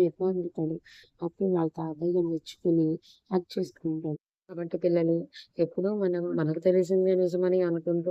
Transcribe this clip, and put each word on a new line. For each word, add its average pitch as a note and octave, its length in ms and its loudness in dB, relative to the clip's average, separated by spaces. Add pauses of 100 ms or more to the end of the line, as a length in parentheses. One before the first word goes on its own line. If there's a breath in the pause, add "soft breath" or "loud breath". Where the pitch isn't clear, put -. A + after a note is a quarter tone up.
ఎక్కువ F3 220 -2
అని F#3+ 80 0
అడుగుతాడు. E3+ 420 -4 (460 loud breath)
అప్పుడు F#3+ 280 -2
వాళ్ళ E3 240 2
తాతయ్య E3 500 -2
మెచ్చుకుని E3 640 0 (420 soft breath)
హగ్ F#3 200 -2
చేసుకుంటాడు. D#3+ 680 -6 (320)
కాబట్టి E3+ 280 -8
పిల్లలు, E3+ 360 2 (440 loud breath)
ఎప్పుడూ F3 380 0
మనం F3+ 260 -2 (120)
మనకు D#3+ 260 -2
తెలిసిందే F#3 560 4
నిజమని F3+ 460 2
అనుకుంటూ E3+ 480 -2